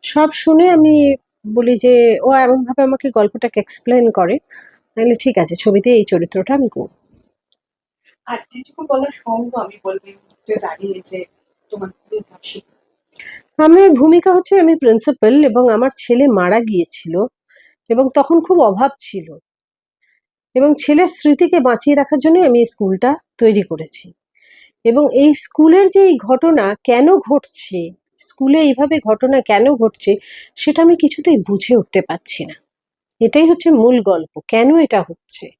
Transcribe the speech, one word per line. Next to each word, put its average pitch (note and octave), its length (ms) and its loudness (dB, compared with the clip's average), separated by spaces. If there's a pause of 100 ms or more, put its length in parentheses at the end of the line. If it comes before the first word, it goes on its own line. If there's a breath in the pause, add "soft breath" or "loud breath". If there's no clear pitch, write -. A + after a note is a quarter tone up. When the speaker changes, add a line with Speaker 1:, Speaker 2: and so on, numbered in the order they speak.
Speaker 1:
সব D4+ 300 0
শুনে D#4+ 380 2
আমি D4+ 460 2 (380)
বলি A#3+ 220 0
যে, A#3 440 2
ও C4 120 0
এমনভাবে B3+ 500 0
আমাকে C4+ 280 -4
গল্পটাকে A3 500 -4
এক্সপ্লেন A#3+ 500 -2
করে, G3 280 -2 (560 soft breath)
তাহলে A#3 260 0
ঠিক C4 180 -2
আছে, E3+ 180 -4
ছবিতে G#3 340 0
এই A3 140 2
চরিত্রটা F#3 500 -4
আমি C4+ 140 -2
করব। - 260 -12 (1300)
Speaker 2:
আর A#3+ 120 -10 (120)
যেটুকু C#4+ 380 -18
বলা C#4 220 -2
সম্ভব A#3+ 480 -10
আমি G3 260 -12
বলবো F#3+ 220 -10
এই G3 60 -20
মুহূর্তে - 480 -12
দাঁড়িয়ে F#3 440 -12
যে F#3 200 -14 (460)
তোমার G3 180 -14
ভূমিকা - 540 -16
কি? - 180 -18 (1000 loud breath)
Speaker 1:
আমার E4+ 320 6
ভূমিকা D#4+ 440 2
হচ্ছে F#4 260 0
আমি E4 160 2
প্রিন্সিপাল C#4 680 2
এবং B3 260 2
আমার A#3+ 260 0
ছেলে B3 300 0
মারা G3+ 340 0
গিয়েছিল F3+ 600 -6 (680 soft breath)
এবং B3+ 260 0
তখন D#4+ 260 2
খুব F4 200 0
অভাব A3+ 380 0
ছিল E3 360 -12 (1200)
এবং C#4+ 240 2
ছেলের D#4 280 0
স্মৃতিকে E4+ 540 0
বাঁচিয়ে B3+ 360 0
রাখার C#4+ 220 -2
জন্য D#4+ 200 2
আমি C4 200 2
এই A#3 60 2
স্কুলটা G#3+ 520 -4 (220)
তৈরি G#3+ 240 2
করেছি। E3 500 -12 (720 soft breath)
এবং A#3 320 0
এই C#4+ 180 4
স্কুলের E4+ 540 2
যে G4 120 2
এই F4+ 180 4
ঘটনা B3 560 0 (100)
কেন C4+ 320 2
ঘটছে, G3 720 -6 (280)
স্কুলে C#4 420 -2
এইভাবে D4 380 0 (100)
ঘটনা B3+ 320 0
কেন A3+ 340 2
ঘটছে, G#3+ 420 -2 (380 loud breath)
সেটা D#4 280 -2
আমি E4+ 140 4
কিছুতেই D#4 400 0
বুঝে G3+ 400 -2
উঠতে G3 240 -2
পারছি - 440 -10
না। - 100 -18 (680)
এটাই D4+ 300 2
হচ্ছে E4+ 200 0
মূল A#3+ 320 2
গল্প, E3 460 -4
কেন B3+ 300 2
এটা A3+ 300 0
হচ্ছে। - 500 -18